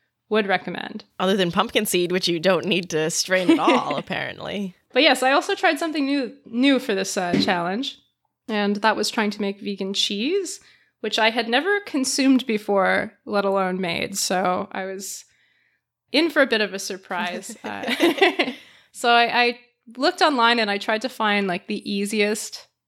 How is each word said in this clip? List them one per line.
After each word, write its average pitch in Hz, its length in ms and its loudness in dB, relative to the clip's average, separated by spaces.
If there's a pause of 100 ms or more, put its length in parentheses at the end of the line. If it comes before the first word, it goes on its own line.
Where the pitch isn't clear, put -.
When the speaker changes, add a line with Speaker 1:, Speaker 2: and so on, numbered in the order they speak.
(320)
Speaker 1:
would 214 140 2
recommend. 185 580 -4 (160)
Speaker 2:
Other 190 160 2
than 180 160 2
pumpkin 214 360 0
seed, 175 240 0
which 180 160 0
you 170 120 0
don't 170 280 2
need 175 240 -2
to 156 180 0
strain 185 400 0
at 320 80 6
all, 151 380 2
Speaker 1:
<laughs> 151 80 -4
Speaker 2:
apparently. 180 720 -8 (180)
Speaker 1:
But 262 80 4
yes, 269 220 4
I 262 80 4
also 359 240 2
tried 330 240 0
something 311 260 -2
new, 269 260 -2 (140)
new 254 320 4
for 240 160 -2
this, 190 240 -4
uh, 175 240 -2
challenge, 190 560 -2 (500)
and 208 280 0
that 208 200 2
was 214 140 -2
trying 214 220 0
to 208 100 -8
make 202 180 -4
vegan 196 360 -6
cheese, 294 640 -2 (400)
which 214 180 -4
I 226 140 2
had 226 180 -4
never 330 380 0
consumed 269 580 2
before, 202 680 0 (120)
let 202 180 0
alone 190 380 0
made. 185 380 -4
So 190 520 -2
I 190 140 -6
was 190 400 -12 (840)
in 320 180 2
for 285 140 2
a 254 40 4
bit 220 140 0
of 190 140 -2
a 190 40 -10
surprise. 185 800 -8
Speaker 2:
<laughs> - 40 -18
Speaker 1:
Uh, 277 880 0 (220)
<laughs> - 160 -20
so - 180 -2
I, 233 360 4
I 240 140 -2 (380)
looked 330 240 0
online 240 380 4
and 214 100 0
I 202 80 -2
tried 220 240 -2
to 254 80 -4
find, 208 380 0
like, 185 180 -4
the - 260 -6
easiest, 208 760 -2 (200)